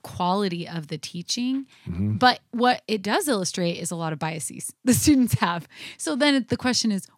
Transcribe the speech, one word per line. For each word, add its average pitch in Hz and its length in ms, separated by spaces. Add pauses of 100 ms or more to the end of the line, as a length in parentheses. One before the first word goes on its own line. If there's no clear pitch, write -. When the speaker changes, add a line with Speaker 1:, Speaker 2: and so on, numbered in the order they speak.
Speaker 1:
quality 180 640
of 165 200
the 156 100
teaching. 247 720 (200)
Speaker 2:
Mm-hmm. 98 300
Speaker 1:
But 247 240 (120)
what 240 360
it 214 140
does 285 260
illustrate 185 480
is 175 140
a 175 60
lot 160 180
of 147 40
biases - 600
<laughs> - 60
the 247 100
students 262 460
have. 170 280 (300)
So 311 180
then 277 320
the 240 80
question 240 340
is, 196 160 (120)